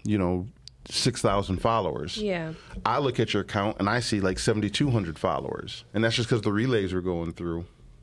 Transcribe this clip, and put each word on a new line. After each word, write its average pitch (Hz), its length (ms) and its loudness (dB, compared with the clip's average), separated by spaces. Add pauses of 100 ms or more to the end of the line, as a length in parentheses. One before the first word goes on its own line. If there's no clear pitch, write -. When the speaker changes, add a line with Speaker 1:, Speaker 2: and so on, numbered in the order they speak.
Speaker 1:
you 104 140 2
know, 90 300 0 (400)
six - 320 0
thousand 98 380 2
followers. 90 600 0
Speaker 2:
Yeah. 175 340 -4 (320)
Speaker 1:
I 117 140 2
look 135 220 0
at 110 140 0
your 101 80 2
account, 101 380 0
and 101 80 2
I 117 120 2
see, 110 200 0
like, 95 200 2
seventy-two 107 500 2
hundred 90 300 0
followers. - 640 -4 (100)
And 107 100 2
that's 113 120 2
just 120 120 0
'cause 117 140 2
the 107 100 0
relays 107 400 2
are 92 80 0
going 85 320 -2
through. 85 320 -6 (380)